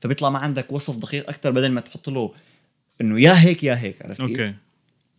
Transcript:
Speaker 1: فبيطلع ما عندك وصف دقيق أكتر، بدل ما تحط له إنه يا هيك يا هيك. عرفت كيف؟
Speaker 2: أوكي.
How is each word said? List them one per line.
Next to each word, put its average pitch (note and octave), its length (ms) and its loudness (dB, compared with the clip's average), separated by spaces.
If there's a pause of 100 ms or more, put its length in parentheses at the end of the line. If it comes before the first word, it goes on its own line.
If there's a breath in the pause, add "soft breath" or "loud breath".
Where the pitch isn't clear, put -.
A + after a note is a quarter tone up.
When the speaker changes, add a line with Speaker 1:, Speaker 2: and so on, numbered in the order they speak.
Speaker 1:
فبيطلع C#3 280 -2
ما C#3 100 -2
عندك C#3 320 -8
وصف C#3+ 240 -8
دقيق C#3 340 -10
أكتر، C#3+ 220 -6
بدل C3 200 0
ما A#2+ 100 -4
تحط - 280 -16
له B2 240 -8 (680 soft breath)
إنه A2 200 0
يا E3+ 200 10
هيك E3+ 220 4
يا B2+ 160 -2
هيك. G2+ 220 -12
عرفت - 200 -14
كيف؟ D#3+ 80 -6
Speaker 2:
أوكي. A2 240 -6 (640)